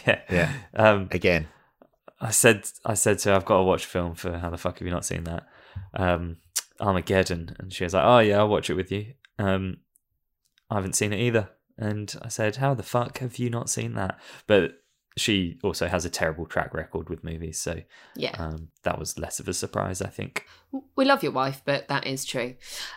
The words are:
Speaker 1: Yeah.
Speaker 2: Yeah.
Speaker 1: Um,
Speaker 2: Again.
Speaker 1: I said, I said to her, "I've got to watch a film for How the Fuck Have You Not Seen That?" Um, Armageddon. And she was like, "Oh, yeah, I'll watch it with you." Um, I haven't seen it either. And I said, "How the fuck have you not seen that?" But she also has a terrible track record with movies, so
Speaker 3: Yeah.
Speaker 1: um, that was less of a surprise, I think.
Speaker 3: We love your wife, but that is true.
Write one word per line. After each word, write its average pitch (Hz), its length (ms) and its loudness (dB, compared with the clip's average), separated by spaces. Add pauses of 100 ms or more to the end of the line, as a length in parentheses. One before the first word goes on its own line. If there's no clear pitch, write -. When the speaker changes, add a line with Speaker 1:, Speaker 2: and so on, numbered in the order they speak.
Speaker 1:
Yeah. - 220 4
Speaker 2:
Yeah. 87 240 4 (200)
Speaker 1:
Um, 104 380 6
Speaker 2:
Again. 87 380 2 (720)
Speaker 1:
I 117 100 -6
said, 110 380 4 (160)
I 117 80 0
said 104 260 2
to 104 120 2
her, 98 40 8
"I've 92 80 4
got 101 140 4
to 95 60 6
watch 92 200 4
a - 60 -8
film 87 260 -2
for 87 220 -6
How 87 120 -6
the 85 80 -6
Fuck 87 220 -6
Have 90 80 -8
You 87 60 -2
Not 82 100 -2
Seen 85 220 -6
That?" 85 200 -8 (480)
Um, 87 440 0 (420)
Armageddon. 92 800 2
And 95 140 -12
she - 100 -6
was 87 100 -2
like, 82 120 4
"Oh, 120 140 8
yeah, 104 180 6
I'll 107 100 6
watch 95 220 0
it 76 60 -2
with 92 180 -4
you." 104 140 -4 (300)
Um, 95 400 0 (920)
I 107 60 -2
haven't 95 200 -2
seen 104 160 0
it 101 80 -2
either. 113 300 2 (280)
And 104 440 -6
I 113 80 -14
said, 107 280 -2
"How 135 180 0
the 110 80 -6
fuck - 340 -4
have 123 220 -8
you 120 100 -2
not 117 200 -4
seen 117 260 -4
that?" 98 220 -4 (300)
But 92 300 4 (400)
she 92 440 0
also 92 260 -2
has 85 180 -2
a 85 40 -6
terrible 82 360 -2
track - 280 -2
record 82 360 -6
with 80 120 -8
movies, 82 380 -8
so 82 220 -6 (340)
Speaker 3:
Yeah. - 240 -4
Speaker 1:
um, 80 300 -6 (140)
that 87 140 -2
was - 220 -8
less - 220 -8
of - 80 -10
a 92 40 -2
surprise, 95 480 -4
I 95 60 -4
think. - 380 -10 (500)
Speaker 3:
We 269 80 2
love 277 180 4
your 135 120 -2
wife, 135 320 -2
but 139 240 -2
that 143 180 -2
is 135 160 -6
true. 127 320 -6 (420)